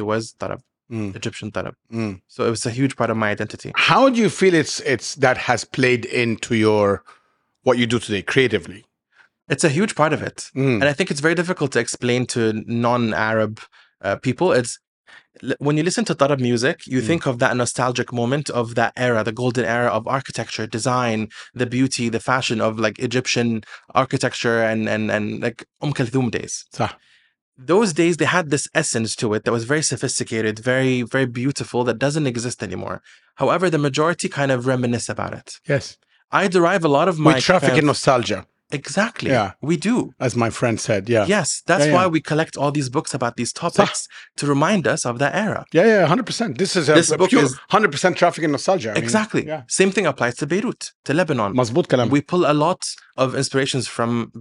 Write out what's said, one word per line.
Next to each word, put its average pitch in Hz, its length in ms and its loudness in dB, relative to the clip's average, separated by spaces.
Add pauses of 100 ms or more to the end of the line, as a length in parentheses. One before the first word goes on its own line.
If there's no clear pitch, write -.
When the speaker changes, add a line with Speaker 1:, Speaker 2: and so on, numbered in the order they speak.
(120)
Speaker 1:
was 113 280 -4
Tarab, 95 220 -8 (280)
Speaker 2:
Mm. 107 260 -6
Speaker 1:
Egyptian 107 360 -10
Tarab. - 220 -6 (180)
Speaker 2:
Mm. 110 360 -6
Speaker 1:
So - 200 -12
it 113 40 2
was 110 140 -4
a 123 140 -2
huge 135 160 0
part 113 140 0
of 113 80 -2
my 107 140 0
identity. 104 440 -8
Speaker 2:
How 202 280 4 (100)
do 226 80 -2
you 202 80 4
feel 190 240 2
it's, 156 280 0
it's, - 340 -2
that 131 220 2 (120)
has 120 160 0
played 123 400 2
into 117 500 0
your, 107 480 4 (600)
what 127 140 4
you 120 80 2
do 117 140 0
today 101 220 -4
creatively? 104 640 0 (640)
Speaker 1:
It's 151 160 0
a 160 40 4
huge 170 260 0
part 151 180 2
of 117 80 -2
it. - 160 -8 (180)
Speaker 2:
Mm. 135 200 2
Speaker 1:
And 104 100 0
I 147 80 2
think 185 180 -2
it's 147 80 -6
very 165 160 2
difficult 170 380 -2
to 120 60 0
explain 123 480 -2
to 110 380 -2
non-Arab, 113 960 0 (420)
uh, 98 140 -2 (120)
people. 165 260 0
It's, 120 260 0 (640)
l-, 131 180 -6
when 147 180 0
you 151 60 2
listen 185 220 0
to 165 100 -2
Tarab 139 240 2
music, 123 380 0 (160)
you 127 80 0
Speaker 2:
Mm. 113 80 -4
Speaker 1:
think 165 160 0
of 123 140 -2
that 127 180 2
nostalgic 123 560 -2
moment 123 360 -2
of 117 260 -4
that 117 200 0
era, 123 280 0
the 110 80 -4 (120)
golden 123 220 0
era 120 220 0 (100)
of 110 100 -6 (100)
architecture, - 480 -8 (120)
design, 120 420 0 (340)
the 120 120 -4
beauty, 123 440 0
the 110 100 -2 (120)
fashion 123 300 0
of, 110 240 -2
like, 107 140 -4
Egyptian 120 640 -2 (320)
architecture 123 680 0
and, 110 260 0
and, 107 240 -2
and, 104 300 -4
like, 113 240 -8 (160)
Um 147 120 -4
Kulthum 127 380 -2
days. - 400 -8
Speaker 2:
Sah. 110 180 -4 (680)
Speaker 1:
Those 170 360 2
days, 165 240 2
they 151 80 0
had 165 240 0
this 143 240 -2
essence 117 440 -2
to 107 180 -2
it 107 80 -2
that 104 80 0
was 117 140 -2
very 147 180 0
sophisticated, 113 760 -4
very, 127 440 2
very 131 240 0
beautiful, 123 560 -2
that 113 160 -2
doesn't 147 280 0
exist 117 360 -6
anymore. 98 380 -8 (340)
However, 170 340 2
the 156 80 2
majority 147 520 0
kind 139 220 -2
of 123 140 0
reminisce 123 440 0
about 101 240 -6
it. - 340 -16
Speaker 2:
Yes. - 300 -2 (340)
Speaker 1:
I 175 160 2
derive 175 360 2
a 160 40 2
lot 147 200 4
of 170 120 2
Speaker 2:
We 151 60 2
Speaker 1:
my 135 140 6
Speaker 2:
traffic 151 300 4
Speaker 1:
kind 127 100 4
Speaker 2:
in 151 60 4
Speaker 1:
of - 80 4
Speaker 2:
nostalgia. 120 540 0 (240)
Speaker 1:
Exactly. 151 580 -4
Speaker 2:
Yeah. 107 220 2 (100)
Speaker 1:
We 165 160 0
do. 208 420 -2
Speaker 2:
As 120 160 -2
my 117 140 2
friend 117 300 0
said, 101 280 -2
yeah. 110 200 4
Speaker 1:
Yes, 196 400 0
that's 165 180 4
Speaker 2:
Yeah, 151 80 4
Speaker 1:
why 180 100 6
Speaker 2:
yeah. 190 40 2
Speaker 1:
we 160 140 0
collect 156 360 -2
all 139 140 0
these 139 180 -2
books 147 240 -4
about 123 220 -4
these 117 200 -4
Speaker 2:
Sah. 170 140 -4
Speaker 1:
topics - 380 0 (300)
to 147 100 -4
remind 147 400 2
us 143 180 0
of 120 140 -4
that 143 160 0
era. 190 360 -2
Speaker 2:
Yeah, 165 140 6
yeah, 208 220 6
hundred 196 180 2
percent. 170 320 -6
This 185 180 -2
is 151 140 2
a, 156 60 6
Speaker 1:
This 165 160 6
Speaker 2:
a 151 80 2
Speaker 1:
book 180 100 4
Speaker 2:
pure 226 140 4
Speaker 1:
is 127 120 0 (140)
Speaker 2:
hundred 208 220 4
percent 160 260 0
traffic 165 260 2
in 156 80 0
nostalgia. 139 400 0
I - 40 -4
mean, - 80 0
Speaker 1:
Exactly. 185 420 0
Speaker 2:
yeah. 151 220 -8
Speaker 1:
Same 190 240 2
thing 190 160 0
applies 120 300 0
to 156 100 -6
Beirut, 202 440 -4 (140)
to 131 80 -2
Lebanon. 139 400 0
Speaker 2:
Mazboot 123 320 2
kalam. 120 240 2
Speaker 1:
We 143 120 4
pull 175 280 2
a 151 60 4 (100)
lot 180 160 -2 (340)
of 131 200 0
inspirations 135 520 -2
from 117 540 -2